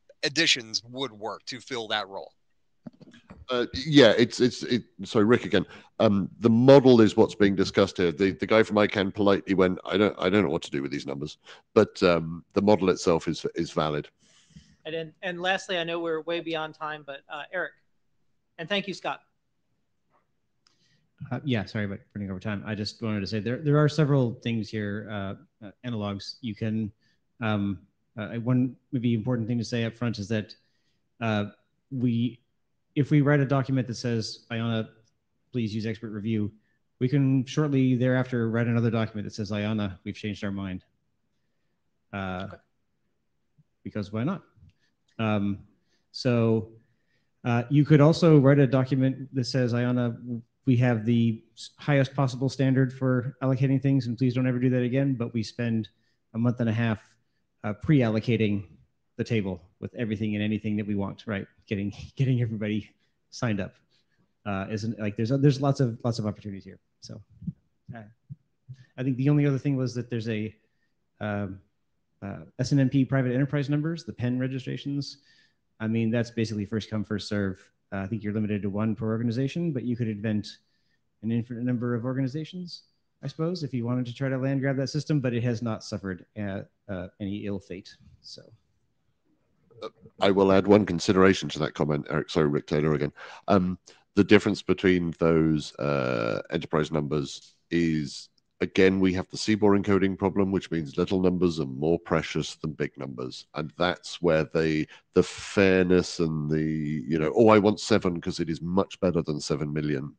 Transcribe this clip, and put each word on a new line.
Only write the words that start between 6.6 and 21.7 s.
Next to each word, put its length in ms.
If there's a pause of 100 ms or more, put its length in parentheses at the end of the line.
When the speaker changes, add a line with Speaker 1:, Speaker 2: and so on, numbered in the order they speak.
Speaker 2:
is 160
what's 180
being 200
discussed 420
here. 140
The, 200
the 140
guy 180
from 140
icann 360
politely 420
went, 300
"I 120
don't, 220
I 100
don't 140
know 80
what 120
to 80
do 120
with 80
these 160
numbers," 300 (360)
but, 300
um, 400 (100)
the 80
model 280
itself 380
is, 180 (100)
is 160
valid. 360 (800)
Speaker 3:
And 80
then, 200 (100)
and 180
lastly, 380
I 40
know 160
we're 220
way 200
beyond 340
time, 300
but, 160 (100)
uh, 200
Eric, 200 (880)
and 100
thank 180
you, 60
Scott. 280 (2000)
Speaker 4:
Uh, 120
yeah, 220
sorry 200